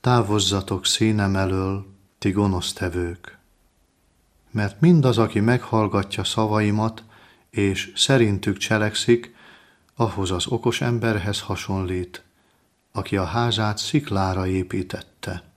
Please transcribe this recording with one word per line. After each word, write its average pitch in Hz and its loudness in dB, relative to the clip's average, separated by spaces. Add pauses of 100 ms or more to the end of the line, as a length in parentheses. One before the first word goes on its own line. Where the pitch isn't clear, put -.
Távozzatok 101 2
színem 104 2
elől, 95 -2 (320)
ti 104 -2
gonosztevők. 90 -4 (1120)
Mert 104 -4
mindaz, 143 6
aki 110 2
meghallgatja 107 0
szavaimat, 107 0 (460)
és 98 -2
szerintük 104 2
cselekszik, 110 0 (600)
ahhoz 98 -2
az 90 -2
okos 120 -2
emberhez 110 -2
hasonlít, 92 -6 (680)
aki 101 -4
a 95 2
házát 110 -2
sziklára 95 -2
építette. - -6 (100)